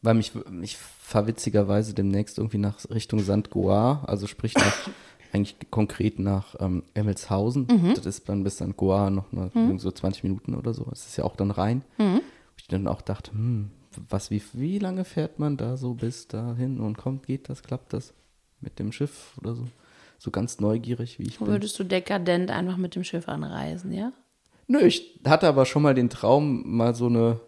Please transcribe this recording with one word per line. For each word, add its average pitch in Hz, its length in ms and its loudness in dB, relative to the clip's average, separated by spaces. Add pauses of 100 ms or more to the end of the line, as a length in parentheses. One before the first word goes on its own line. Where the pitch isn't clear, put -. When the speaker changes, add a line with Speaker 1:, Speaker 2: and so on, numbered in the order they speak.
Speaker 1:
Weil 113 120 4
mich, 113 180 2 (300)
ich 101 160 -10
fahr - 500 -2
witzigerweise 107 680 2
demnächst 98 440 0
irgendwie 110 200 -2
nach 101 320 -2
Richtung 110 300 -2
Sankt 101 300 2
Goar, 107 580 2
also 101 200 -2
sprich - 280 -6
nach, - 180 6 (300)
<coughs> - 300 -20
eigentlich 98 220 0 (160)
konkret - 480 0
nach, 98 400 0
ähm, 92 240 0 (100)
Emmelshausen. 107 760 0
Speaker 2:
Mhm. 202 260 6
Speaker 1:
Das - 100 -4
ist - 240 -6
dann 101 140 0
bis 98 140 -2
Sankt 95 200 -4
Goar 98 320 4
noch 98 220 -2
mal 92 220 -4
Speaker 2:
Mhm. 226 260 2
Speaker 1:
so 95 120 -2
zwanzig - 320 -4
Minuten 98 320 -2
oder 117 180 -4
so. - 120 -6
Das - 220 -12
ist - 100 -10
ja - 60 -2
auch - 120 -2
dann 101 160 0
Rhein. 107 320 0 (140)
Speaker 2:
Mhm. 202 200 4
Speaker 1:
Wo 302 40 2 (360)
ich - 100 -20
dann - 200 -2
auch - 140 -2
dachte, - 300 -8
hm, 107 400 -2 (380)
was, 98 200 -4
wie, 104 120 -2 (120)
wie 156 240 -4
lange 185 280 -2
fährt - 340 -6
man 147 180 0
da 123 200 -4
so 123 160 -4
bis 120 340 -6
dahin 120 520 -4
und 107 180 -4
kommt, 135 280 -6
geht 135 240 -6
das, 135 140 -10
klappt - 300 -8
das - 200 -8 (460)
mit - 200 -12
dem 104 120 -4
Schiff - 500 -8
oder 117 140 -6
so? 120 100 -8 (520)
So - 140 -10
ganz - 280 -4
neugierig, 117 600 -2
wie - 80 -6
ich - 120 -10
bin. 214 80 -2
Speaker 2:
Würdest 208 320 0
du 202 60 -2
dekadent 180 680 0
einfach 180 260 -2
mit 180 180 -4
dem 180 80 -4
Schiff 170 260 -6
anreisen, 160 640 -6
ja? 220 180 -4 (560)
Speaker 1:
Nö, 277 120 4
ich - 460 0
hatte 156 220 6
aber 135 180 6
schon 147 180 2
mal 143 100 6
den 123 160 4
Traum, 139 540 2 (120)
mal 117 200 4
so 120 120 -2
eine 117 400 4